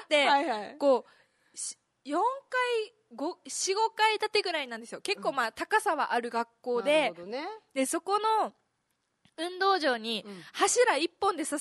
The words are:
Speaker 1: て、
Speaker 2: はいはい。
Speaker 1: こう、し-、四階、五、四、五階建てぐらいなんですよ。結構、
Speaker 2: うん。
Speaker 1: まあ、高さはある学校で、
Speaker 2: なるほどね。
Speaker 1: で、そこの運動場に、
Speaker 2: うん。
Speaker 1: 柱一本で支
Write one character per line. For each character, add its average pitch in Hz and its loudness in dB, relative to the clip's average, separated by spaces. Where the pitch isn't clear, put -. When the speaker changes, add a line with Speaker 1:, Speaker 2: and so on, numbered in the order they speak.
Speaker 1:
て、 294 4
Speaker 2:
は 285 6
い 330 0
は 214 -2
い。 285 -16
Speaker 1:
こ 269 4
う、 - -20
し-、 - -10
四 294 -2
階、 466 2
五、 277 -6
四、 - -4
五 440 2
階 427 2
建 427 -2
て 415 0
ぐ 359 -4
ら 311 -2
い 254 -8
な 226 -8
ん - -8
で 233 -16
す - -14
よ。 - -12
結 202 -4
構、 311 -2
Speaker 2:
う - -2
ん。 - -4
Speaker 1:
ま 240 2
あ、 226 -4
高 415 0
さ 330 0
は 240 0
あ 240 2
る 240 -4
学 233 -2
校 240 -2
で、 302 4
Speaker 2:
な 247 2
る 170 -12
ほ 170 -16
ど 180 -14
ね。 277 -8
Speaker 1:
で、 269 2
そ 330 -2
こ 392 -2
の 415 0
運 359 -6
動 381 4
場 269 0
に、 220 -6
Speaker 2:
う 202 -14
ん。 185 -14
Speaker 1:
柱 403 4
一 302 0
本 392 0
で 311 -4
支 285 -6